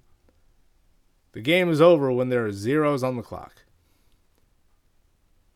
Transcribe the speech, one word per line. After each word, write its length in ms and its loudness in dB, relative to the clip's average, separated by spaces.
The 80 -14
game 280 0
is 120 0
over 320 6
when 160 -2
there 180 -2
are 60 -6
zeros 500 -2
on 140 -6
the 60 -10
clock. 420 -18